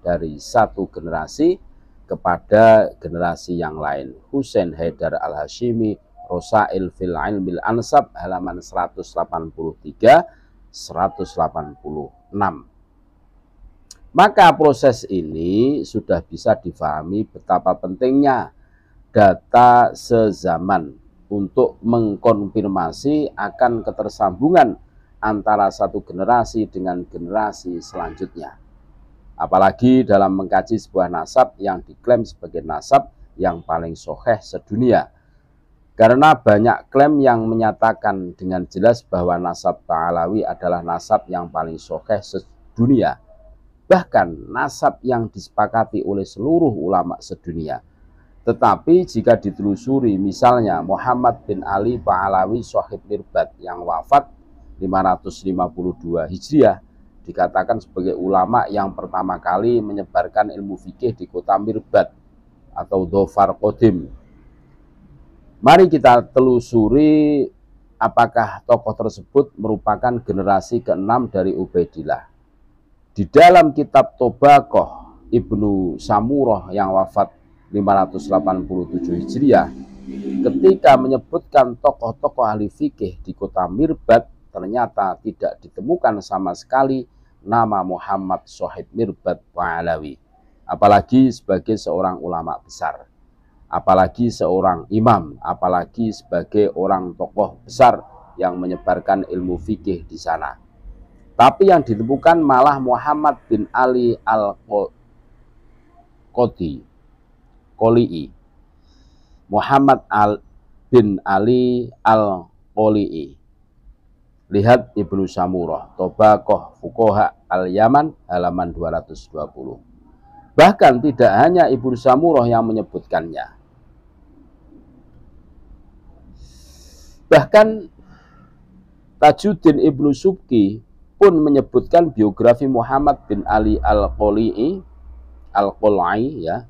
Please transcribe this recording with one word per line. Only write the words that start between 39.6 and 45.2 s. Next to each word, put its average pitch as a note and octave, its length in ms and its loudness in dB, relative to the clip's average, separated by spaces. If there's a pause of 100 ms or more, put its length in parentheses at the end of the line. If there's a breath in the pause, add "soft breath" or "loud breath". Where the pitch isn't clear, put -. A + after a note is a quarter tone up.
Pahlawi E2+ 560 -2
adalah F2 400 -6
nasab E2+ 480 -4
yang F2 160 -8
paling D#2+ 320 -8
soheh F#2+ 400 -8
sedunia. G2+ 960 -2 (720)
Bahkan G2+ 600 0
nasab C3+ 540 -4
yang A#2 260 -2